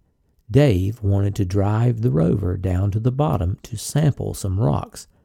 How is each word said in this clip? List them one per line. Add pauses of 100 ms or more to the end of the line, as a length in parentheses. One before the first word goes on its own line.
(520)
Dave
wanted
to
drive
the
rover
down
to
the
bottom
to
sample
some
rocks, (180)